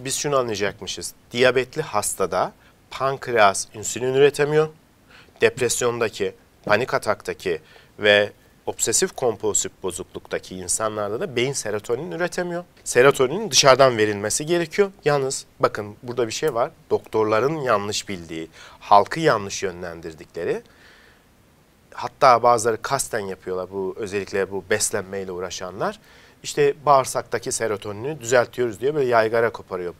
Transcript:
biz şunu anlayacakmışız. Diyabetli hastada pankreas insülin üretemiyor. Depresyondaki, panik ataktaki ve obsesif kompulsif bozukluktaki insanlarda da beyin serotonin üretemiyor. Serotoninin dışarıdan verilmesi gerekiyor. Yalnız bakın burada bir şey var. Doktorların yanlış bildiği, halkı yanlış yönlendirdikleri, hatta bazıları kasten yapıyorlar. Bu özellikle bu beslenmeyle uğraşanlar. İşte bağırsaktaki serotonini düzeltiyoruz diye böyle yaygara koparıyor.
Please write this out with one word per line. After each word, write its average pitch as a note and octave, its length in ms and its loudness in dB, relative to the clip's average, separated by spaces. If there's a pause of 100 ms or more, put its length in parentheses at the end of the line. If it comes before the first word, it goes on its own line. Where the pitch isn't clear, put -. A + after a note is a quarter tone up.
biz C3 100 -6
şunu D3 220 -2
anlayacakmışız. G2 800 -4 (180)
Diyabetli B2+ 500 2
hastada G#2 720 -2 (380)
pankreas A#2+ 840 2
insülin A2+ 400 -4
üretemiyor. D3 540 4 (720)
Depresyondaki, A#2 960 0 (300)
panik A2+ 300 2
ataktaki F#2 640 -4 (380)
ve G#2 340 6 (340)
obsesif A#2 500 -2
kompulsif G#2 560 -2 (100)
bozukluktaki F#2 760 -8
insanlarda G#2+ 640 -4
da D#3+ 160 -8
beyin B2+ 160 0
serotonin A#2 580 -6
üretemiyor. F3 540 -6 (200)
Serotoninin C#3 640 4
dışarıdan C3 480 6
verilmesi G#2+ 480 -2
gerekiyor. F3 440 0 (140)
Yalnız C#3 420 -2 (140)
bakın G#2+ 420 -2
burada A#2+ 240 -2
bir A2 60 -8
şey D3+ 220 -2
var. B2+ 160 0 (200)
Doktorların A2 680 0
yanlış G#2+ 520 -2
bildiği, E2 400 -10 (320)
halkı G2+ 400 4
yanlış A2+ 420 0
yönlendirdikleri, F2 1000 -8 (1300)
hatta A#2+ 480 2
bazıları A#2 400 2
kasten B2+ 380 -4
yapıyorlar. F#2 520 -8
Bu F#2+ 260 -6
özellikle G2 520 -4
bu F#2+ 200 -8
beslenmeyle G2 640 -4
uğraşanlar. F#2 680 -8 (420)
İşte C#3+ 320 0 (120)
bağırsaktaki C3 680 2
serotonini A2 680 -6
düzeltiyoruz A#2 600 0
diye C#3 140 -2
böyle C#3 140 2
yaygara A2+ 420 4
koparıyor. F2+ 500 -8